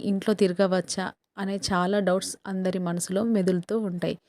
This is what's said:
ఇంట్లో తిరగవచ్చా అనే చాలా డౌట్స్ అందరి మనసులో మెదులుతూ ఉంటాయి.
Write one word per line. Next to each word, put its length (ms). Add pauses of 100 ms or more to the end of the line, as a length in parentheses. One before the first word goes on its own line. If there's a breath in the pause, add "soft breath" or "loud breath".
ఇంట్లో 280
తిరగవచ్చా 720 (320)
అనే 200
చాలా 420
డౌట్స్ 340 (120)
అందరి 340
మనసులో 440
మెదులుతూ 560
ఉంటాయి. 380 (120)